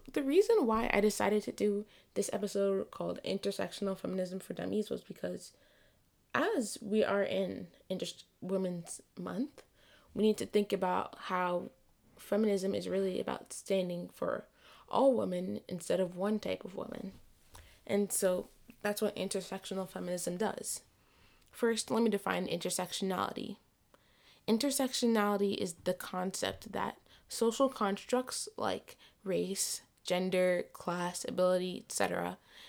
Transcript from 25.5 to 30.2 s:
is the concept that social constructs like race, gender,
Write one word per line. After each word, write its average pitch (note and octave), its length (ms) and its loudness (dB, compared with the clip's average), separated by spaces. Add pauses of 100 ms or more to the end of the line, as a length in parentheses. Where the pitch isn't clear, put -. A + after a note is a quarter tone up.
is F3 180 -4 (100)
the F3+ 100 2
concept F#3 760 -4
that - 260 -4 (300)
social A3+ 400 2
constructs B3 880 -2
like - 400 -4 (280)
race, F#3 580 -2 (220)
gender, F3+ 680 2